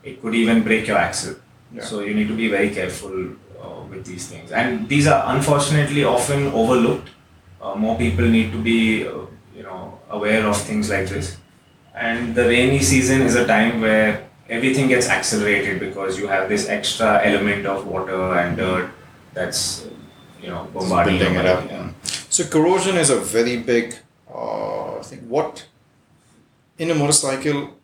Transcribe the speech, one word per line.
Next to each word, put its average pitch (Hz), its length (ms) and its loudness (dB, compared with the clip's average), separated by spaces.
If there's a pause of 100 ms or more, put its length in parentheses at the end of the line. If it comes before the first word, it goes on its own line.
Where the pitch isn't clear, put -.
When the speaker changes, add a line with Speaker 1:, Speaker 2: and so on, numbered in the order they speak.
Speaker 1:
It - 180 -16
could 113 140 -4
even 113 280 4
break 110 220 2
your 104 120 0
axle. 87 380 -2 (380)
Speaker 2:
Yeah. 117 80 -14
Speaker 1:
So 104 200 -8
you 104 120 -6
need 107 140 0
to 113 80 -4
be 110 140 -2
very 101 220 2
careful, 92 580 -6 (280)
uh, 87 320 -14
with 95 160 -14
these 90 220 -12
things. - 240 -16
And 117 380 -2
these 143 180 4
are 131 260 2
unfortunately 143 680 2
often 139 440 2
overlooked. 117 600 2 (540)
Uh, 98 140 -8
more 113 220 0
people 113 280 2
need 113 260 4
to 110 100 -6
be, 113 460 2
uh, - 60 -10 (420)
you - 80 -18
know, 92 340 -14 (120)
aware 107 360 0
of 104 120 2
things 107 320 -2
like 95 180 0
this. 95 300 -6 (580)
And 117 400 -4
the 123 80 4
rainy 127 380 4
season 135 400 4
is 117 140 4
a 117 120 4
time 110 320 4
where 107 480 2 (220)
everything 131 400 2
gets 123 180 2
accelerated 98 720 0
because 95 400 -6
you 101 80 0
have 95 220 2
this 104 180 0
extra 107 560 2
element 101 420 2
of 98 220 -4
water 92 520 -2
and 87 180 -2
dirt 92 340 -2 (420)
that's, 90 540 -6 (540)
you - 80 -14
know, 85 240 -10
bombarding 92 440 0
Speaker 2:
Building 87 180 0
Speaker 1:
your 90 80 0
Speaker 2:
it 92 120 4
Speaker 1:
bike. - 80 -6
Speaker 2:
up. - 80 -12
Speaker 1:
Yeah. - 180 -10 (400)
Speaker 2:
So 175 140 0
corrosion 180 540 2
is 143 120 4
a 117 120 2
very 120 340 0
big, 117 400 -2 (380)
uh, - 680 -8
thing. - 280 -18
What, 147 360 -4 (1120)
in 165 140 -2
a 160 40 2
motorcycle 143 880 0